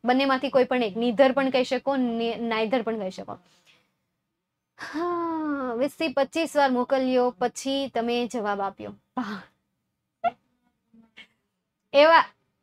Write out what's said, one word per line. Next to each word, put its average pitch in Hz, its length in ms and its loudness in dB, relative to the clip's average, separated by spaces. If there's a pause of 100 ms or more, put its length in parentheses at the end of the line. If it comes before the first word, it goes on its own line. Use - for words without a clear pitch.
બંનેમાંથી 262 460 2
કોઈ 269 140 4
પણ 254 180 0
એક. 208 140 -4
neither 247 360 4
પણ 269 180 0
કહી 254 140 2
શકો, 262 320 -2
ને-, 233 400 -2
neither 226 460 -2
પણ 226 160 -4
કહી 190 120 -6
શકો. 196 280 -14 (1500)
હા, 320 840 -4
વીસ 269 140 0
થી 320 180 -4
પચીસ 277 480 0
વાર 285 140 4
મોકલ્યો, 254 600 2
પછી 269 640 -4
તમે 240 320 -2
જવાબ 208 340 -4
આપ્યો. 196 320 -8 (3000)
એવા, 302 320 6 (380)